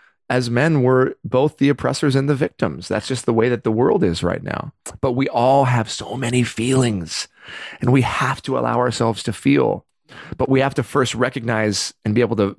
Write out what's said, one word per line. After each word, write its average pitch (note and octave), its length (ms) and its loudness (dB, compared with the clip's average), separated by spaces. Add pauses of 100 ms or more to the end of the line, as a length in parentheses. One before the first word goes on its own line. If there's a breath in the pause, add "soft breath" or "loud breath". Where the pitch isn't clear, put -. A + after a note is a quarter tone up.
(300 soft breath)
as B2 180 0
men, C#3 340 2
we're B2+ 320 4 (100)
both C3 340 0
the C#3 100 4
oppressors C#3 460 0
and C3+ 140 0
the D3 60 4
victims. G2 540 -4
That's G#2+ 200 -4
just B2+ 180 -4
the A#2+ 60 2
way A2+ 160 4
that A#2+ 160 -2
the A2+ 80 0
world C#3 320 2
is E2+ 180 0
right F2 200 -2
now. - 300 -8 (280)
But C3 120 -2
we C3 160 0
all C3 360 4
have A#2+ 260 0
so - 260 -10
many B2 280 0
feelings, A2+ 840 -2 (540 loud breath)
and B2+ 120 2
we C3 100 6
have C3 400 -2
to C3 160 -4
allow A#2+ 200 0
ourselves A#2 460 0
to A#2 80 -4
feel. C3+ 520 0 (540 loud breath)
But B2+ 100 0
we C3+ 120 2
have C3+ 140 0
to C3 100 -2
first C3 320 -2
recognize A2+ 760 -2 (120)
and G#2+ 100 0
be A#2+ 60 2
able A2+ 160 0
to G2+ 220 0